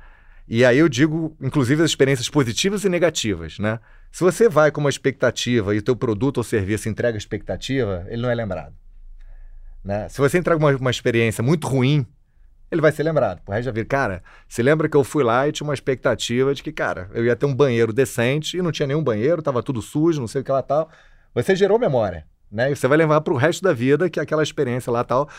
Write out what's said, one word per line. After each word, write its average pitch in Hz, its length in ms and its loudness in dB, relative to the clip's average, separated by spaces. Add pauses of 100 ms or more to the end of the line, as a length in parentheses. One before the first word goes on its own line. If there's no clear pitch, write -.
(520)
E 113 140 4
aí 123 140 6
eu 165 100 6
digo, 156 500 0
inclusive, 139 440 0
as 156 80 0
experiências 135 360 2
positivas 151 560 0
e 202 60 2
negativas, 127 680 -2
né? 107 200 -2 (320)
Se - 120 -4
você 185 260 4
vai 151 220 4
com 151 100 -4
uma 143 80 2
expectativa 120 840 0
e - 20 0
o 107 40 -2
teu 127 140 0
produto 120 440 -2
ou 117 40 -2
serviço 107 460 -2
entrega 113 260 -2
expectativa, 101 920 -4
ele 117 140 -6
não 123 80 -2
é - 20 -2
lembrado, 92 400 -6 (1120)
né? 98 260 -6
Se - 80 -12
você 139 220 2
entrega 170 180 2
uma, 147 180 4
uma 127 140 -2
experiência 117 540 0
muito 151 240 0
ruim, 135 360 2 (680)
ele 170 100 0
vai 151 100 6
ser - 120 -6
lembrado. 127 400 0
Pro 98 100 -8
resto 120 140 -2
da 131 40 -4
vida, 107 160 -4
cara, 127 360 -2 (240)
se - 160 -4
lembra 156 260 2
que 151 80 2
eu 139 60 6
fui 143 200 0
lá 120 240 4
e 151 40 0
tinha 147 160 -8
uma 147 80 -2
expectativa 131 800 0
de - 80 -12
que, 156 80 -8
cara, 101 420 -6
eu 117 100 -2
ia 120 120 2
ter 127 100 -2
um 143 80 0
banheiro 117 400 2
decente 131 640 -2
e 185 60 -2
não 165 80 0
tinha 147 160 -4
nenhum 151 160 -2
banheiro, 131 400 0
tava 127 180 -2
tudo 120 220 -6
sujo, 156 360 0
não 117 80 -6
sei 139 140 -4
o - 20 -12
que - 80 -6
lá 131 120 0
tal. 156 260 -2 (460)
Você 156 200 2
gerou 196 220 4
memória, 113 480 0 (260)
né? 120 200 -2
E 147 40 -2
você - 120 -2
vai 143 100 4
levar 156 240 4
pro - 140 -2
resto 156 260 0
da 190 100 2
vida 143 380 2
que - 100 -6
aquela 156 220 -2
experiência 127 500 -2
lá 117 120 0
tal 135 360 0